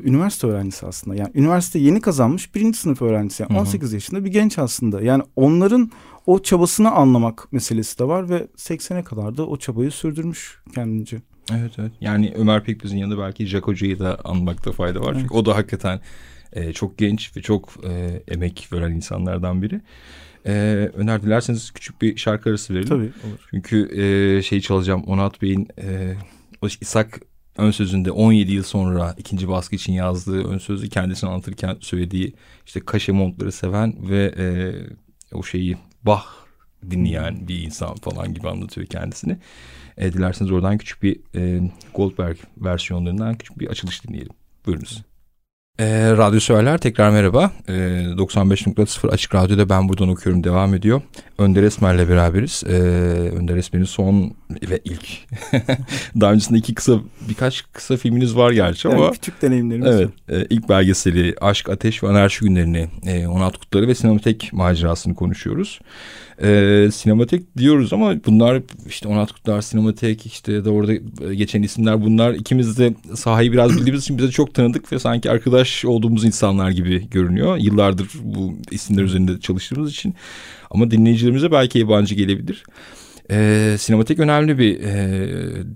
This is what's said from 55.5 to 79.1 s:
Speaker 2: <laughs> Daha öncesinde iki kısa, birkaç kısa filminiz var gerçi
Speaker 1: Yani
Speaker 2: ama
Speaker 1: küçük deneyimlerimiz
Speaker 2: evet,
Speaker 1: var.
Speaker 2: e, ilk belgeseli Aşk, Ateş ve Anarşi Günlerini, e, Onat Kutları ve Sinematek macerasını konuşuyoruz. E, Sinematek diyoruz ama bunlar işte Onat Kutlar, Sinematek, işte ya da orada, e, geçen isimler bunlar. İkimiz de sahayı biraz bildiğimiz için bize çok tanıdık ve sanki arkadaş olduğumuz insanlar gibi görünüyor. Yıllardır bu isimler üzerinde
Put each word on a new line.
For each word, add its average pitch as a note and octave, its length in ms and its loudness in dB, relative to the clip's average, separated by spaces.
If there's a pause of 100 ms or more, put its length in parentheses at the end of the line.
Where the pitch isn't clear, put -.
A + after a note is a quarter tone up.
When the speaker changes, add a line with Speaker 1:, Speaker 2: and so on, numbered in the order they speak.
Speaker 2:
<laughs> B2+ 540 -4
Daha G#2 140 6
öncesinde A2 260 4
iki A2 160 -2
kısa, A#2 240 2 (300)
birkaç B2+ 340 -4 (100)
kısa - 240 -4
filminiz A#2+ 380 0
var A#2+ 160 6
gerçi G2+ 360 2
Speaker 1:
Yani - 140 4
Speaker 2:
ama D3+ 100 4
Speaker 1:
küçük - 300 -8
deneyimlerimiz B2 540 2
Speaker 2:
evet, G2 140 4 (200)
Speaker 1:
var. - 60 -2
Speaker 2:
e, F#2 140 0
ilk A2+ 200 0
belgeseli F#2 720 4
Aşk, G2 280 0
Ateş G#2+ 340 -2
ve G2+ 40 0
Anarşi G2+ 380 4
Günlerini, E2+ 440 2 (160)
e, F2 220 -2
Onat F#2 300 0
Kutları G2+ 300 0
ve B2+ 80 4
Sinematek A2 580 2
macerasını F2 640 0
konuşuyoruz. - 640 -4 (640)
E, G#2 520 6
Sinematek A#2+ 640 0
diyoruz C3+ 360 4
ama G#3 200 2 (120)
bunlar A#2 360 6 (260)
işte - 200 -12
Onat G#2 240 0
Kutlar, G#2 300 -4
Sinematek, A2 640 0
işte - 280 -8
ya G#2 120 -2
da G#2+ 60 2
orada, G#2 220 2
e, G2 420 -6
geçen G#2 260 0
isimler G#2+ 400 2
bunlar. A2 320 4
İkimiz A2+ 440 0
de A#2+ 160 4 (220)
sahayı A#2 360 2
biraz A#2+ 260 6
bildiğimiz C3 240 2
için C#3 160 -4
bize B2+ 140 2
çok C#3 220 0
tanıdık - 380 0
ve C3+ 80 -2
sanki A#2 320 -2
arkadaş B2 540 2
olduğumuz A2+ 400 2
insanlar G2 440 2
gibi F#2 400 0
görünüyor. F#2+ 480 2
Yıllardır G2+ 500 2 (160)
bu G2 300 -6 (180)
isimler G2 320 0
üzerinde F#2 360 2